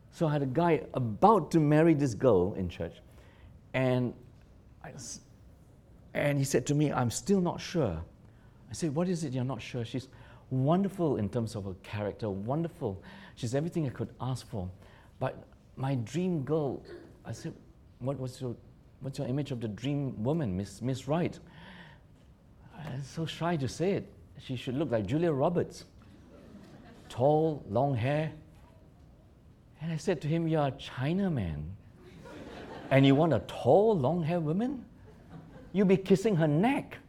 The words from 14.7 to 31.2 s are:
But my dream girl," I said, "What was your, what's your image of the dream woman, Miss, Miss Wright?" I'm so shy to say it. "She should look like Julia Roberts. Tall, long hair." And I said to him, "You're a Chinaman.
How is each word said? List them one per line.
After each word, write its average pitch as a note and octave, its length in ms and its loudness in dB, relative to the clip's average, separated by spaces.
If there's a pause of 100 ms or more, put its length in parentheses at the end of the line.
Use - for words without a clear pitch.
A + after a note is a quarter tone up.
But - 220 -4 (360)
my C3+ 180 -2
dream D#3 480 -2
girl," C#3+ 380 -2 (440)
I - 60 -10
said, D3+ 220 -10 (460)
"What C3+ 200 -4
was B2+ 220 -10
your, A#2+ 140 -6 (440)
what's - 200 -10
your B2+ 80 -4
image C3+ 240 -2
of A#2 100 -6
the A#2 80 -4
dream C3+ 520 -4
woman, B2+ 360 0
Miss, G2 240 -8
Miss B2+ 260 -4
Wright?" D#3 320 -2 (1400)
I'm C#3+ 260 -10
so E3 220 -6
shy E3 320 -2
to C3+ 100 -2
say F#3 260 0
it. A#2+ 180 -4 (260)
"She - 180 -8
should A#2+ 200 -6
look C#3+ 160 -2
like A2 140 0
Julia D#3+ 260 0
Roberts. D3+ 540 0 (1200)
Tall, D3+ 600 2
long C3 260 2
hair." D3 360 0 (1500)
And E3 100 -6
I D#3+ 60 -4
said E3 240 -2
to D3+ 60 -4
him, E3 200 0
"You're D#3 200 2
a C3 40 0
Chinaman. C3 920 -2 (1300)